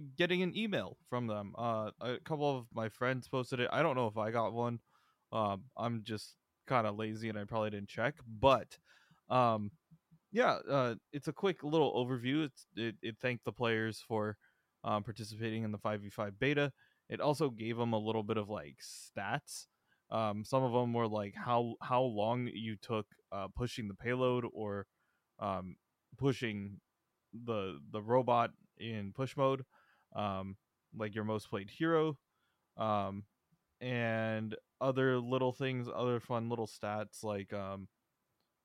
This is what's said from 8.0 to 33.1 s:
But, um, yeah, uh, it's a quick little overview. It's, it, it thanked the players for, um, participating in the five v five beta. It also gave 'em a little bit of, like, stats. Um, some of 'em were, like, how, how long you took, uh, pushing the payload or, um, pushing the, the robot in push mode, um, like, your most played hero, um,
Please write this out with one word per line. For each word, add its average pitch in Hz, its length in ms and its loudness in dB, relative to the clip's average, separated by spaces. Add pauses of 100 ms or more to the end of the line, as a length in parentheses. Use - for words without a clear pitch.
But, 113 520 4 (500)
um, 113 420 4 (600)
yeah, 196 220 4 (160)
uh, 123 260 4 (180)
it's 143 160 -6
a 147 40 -4
quick 190 300 0
little 147 320 4
overview. 127 500 2
It's, - 300 -12
it, 113 260 -2
it 110 180 -6
thanked 123 260 -2
the 110 80 -2
players 113 480 0
for, 107 360 -2 (460)
um, 107 200 0
participating 110 600 -6
in 107 80 -4
the 104 80 -4
five 107 220 -2
v 101 80 -10
five 101 300 -6
beta. 143 340 2 (360)
It - 120 -6
also 147 300 2
gave 113 280 -4
'em 117 140 2
a 110 60 2
little 110 240 0
bit 107 140 0
of, 101 120 -2
like, 73 300 -8
stats. - 880 -8 (420)
Um, 107 340 0
some 131 200 2
of 120 100 2
'em 120 200 4
were, 117 140 2
like, 104 280 -2
how, 120 460 2
how 127 220 4
long 120 440 2
you 113 280 -6
took, 107 400 -4 (160)
uh, 98 160 -4
pushing 120 400 -6
the 98 80 -8
payload 123 580 2
or, 101 340 -6 (520)
um, 92 360 -2 (420)
pushing 104 600 -2 (540)
the, 104 460 -4 (100)
the 107 120 -6
robot 117 500 4 (260)
in 104 360 -6
push 135 220 -4
mode, 135 300 2 (480)
um, 98 440 -4 (360)
like, 107 220 -6
your 107 100 -2
most 107 240 -2
played 101 200 -4
hero, 160 500 2 (580)
um, 104 480 0 (560)